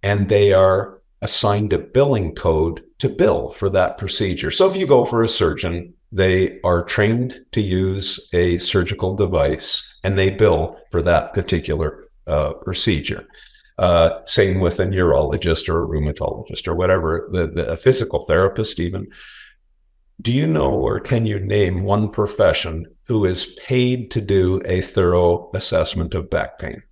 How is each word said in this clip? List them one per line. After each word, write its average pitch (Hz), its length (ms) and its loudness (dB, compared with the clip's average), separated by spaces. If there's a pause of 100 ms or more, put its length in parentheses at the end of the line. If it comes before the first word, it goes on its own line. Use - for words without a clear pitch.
and 101 260 0
they 101 240 6
are 95 480 2 (220)
assigned 104 500 0
a 85 60 0
billing 123 560 0
code 80 480 0 (160)
to - 100 -2
bill - 420 2
for 98 200 -2
that 95 280 2
procedure. 95 520 -4
So - 180 4
if 190 80 -2
you 190 100 -2
go 127 180 6
for 117 180 0
a 110 60 2
surgeon, 87 680 -2 (180)
they 92 500 2
are 87 220 0
trained 117 560 -2 (120)
to 107 100 -2
use 95 720 -2
a 87 240 2
surgical 95 580 -2
device, 87 880 -2
and 98 140 0
they 95 120 2
bill 92 460 0 (140)
for 85 100 -2
that 85 320 0
particular, 78 760 -4 (180)
uh, 73 260 0
procedure. - 760 -4 (520)
Uh, 85 480 4
same 95 340 2
with 87 200 0
a 92 60 2
neurologist 80 800 0
or 85 140 0
a - 60 -6
rheumatologist - 800 -6
or 85 60 -2
whatever, 85 580 0
the, 90 140 0
the, 80 220 -6
a 82 80 -4
physical - 460 0
therapist 98 560 0
even. 87 300 -6 (1120)
Do 117 100 -2
you 143 140 0
know, 151 240 0
or 113 280 -2
can 113 280 -2
you 101 140 -2
name 95 420 0
one 101 260 0
profession 85 800 0 (180)
who 107 220 0
is 90 280 -4 (120)
paid 123 460 0
to 110 100 -2
do 95 420 2
a 92 160 0
thorough 87 720 2
assessment 82 600 -2
of 80 160 -6
back - 280 -4
pain? - 340 -12